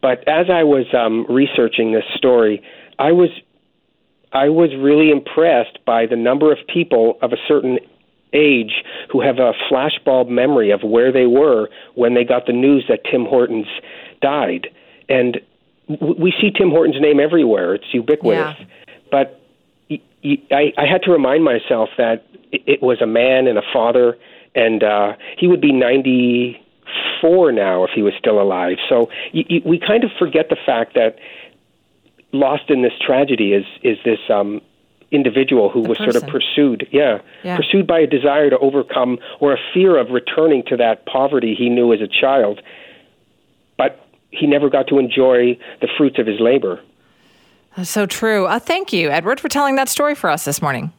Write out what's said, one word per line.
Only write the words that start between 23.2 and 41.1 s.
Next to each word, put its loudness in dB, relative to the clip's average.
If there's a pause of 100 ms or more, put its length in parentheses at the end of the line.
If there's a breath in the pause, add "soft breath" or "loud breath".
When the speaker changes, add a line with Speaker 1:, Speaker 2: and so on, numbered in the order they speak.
Speaker 1:
and 0
a -4
father, 0 (360 soft breath)
and, 0
uh, 0 (240 loud breath)
he 0
would 2
be 2
ninety-four 0
now 0
if -2
he -2
was 2
still 0
alive. -2 (100)
So 2 (240 loud breath)
y-, -4
y-, 0
we 0
kind 0
of -2
forget -2
the -2 (100)
fact -2
that 0 (1160 loud breath)
lost -2
in 0
this 0
tragedy 0
is, 0 (180)
is -2
this, 0 (100)
um, -2 (520)
individual 2
who -2
Speaker 2:
The -4
Speaker 1:
was -2
sort 0
of -2
Speaker 2:
person. -12
Speaker 1:
pursued, -2
yeah, 0 (240 loud breath)
Speaker 2:
Yeah. -6
Speaker 1:
pursued 0
by 2
a 4
desire 2
to 2
overcome 0 (200 loud breath)
or 2
a -6 (140)
fear 4
of 0
returning 0
to -4
that 0
poverty -2